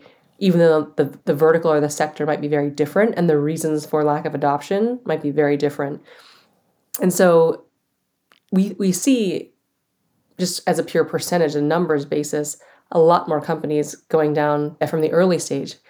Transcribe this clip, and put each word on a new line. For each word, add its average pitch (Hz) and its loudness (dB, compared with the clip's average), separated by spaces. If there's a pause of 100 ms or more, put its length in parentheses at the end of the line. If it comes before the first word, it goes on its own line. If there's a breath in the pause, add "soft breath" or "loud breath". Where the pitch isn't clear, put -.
(400 loud breath)
even 180 2
though 160 4 (120)
the, 139 -2
the 175 0
vertical 160 2
or 151 2
the 147 0
sector 151 -4
might 147 -2
be 147 -6
very 147 0
different 156 0
and 175 2
the 151 4
reasons 151 -2
for 151 -2
lack 151 0
of 151 -4
adoption 196 -2
might 156 -4
be 147 -4
very 147 2
different. 143 -4 (1000 loud breath)
And 185 2
so 170 4 (880)
we, 190 0
we 196 2
see, 208 -2 (840)
just - -4
as 165 2
a 165 -4
pure 165 0
percentage 156 -2
and 147 0
numbers 160 0
basis, 147 -4 (320 soft breath)
a 175 0
lot 170 4
more 156 -2
companies 151 -4 (120)
going 151 0
down 147 -2 (100)
from 160 -2
the 156 0
early 175 2
stage. - -8 (140 soft breath)